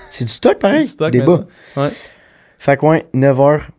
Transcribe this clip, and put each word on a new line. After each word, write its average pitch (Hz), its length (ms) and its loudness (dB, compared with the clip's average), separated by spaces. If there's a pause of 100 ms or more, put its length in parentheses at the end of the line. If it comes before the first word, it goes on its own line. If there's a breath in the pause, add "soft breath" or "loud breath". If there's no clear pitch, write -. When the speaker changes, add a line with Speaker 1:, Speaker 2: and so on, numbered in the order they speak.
(100)
Speaker 1:
C'est - 160 -8
du 110 60 -8
stock, - 280 0
pareil. 254 260 0
Speaker 2:
<laughs> - 0 -
C'est - 60 -10
du - 0 -
stock, 156 180 -4
Speaker 1:
Des 127 80 2
Speaker 2:
maintenant. 170 280 2 (280 loud breath)
Speaker 1:
bas. 139 80 -4
Speaker 2:
Ouais. 147 80 -2 (680 loud breath)
Speaker 1:
Fait 139 180 -2
que 147 100 -2
ouais, 160 260 0
neuf 131 280 2
heures, 147 380 0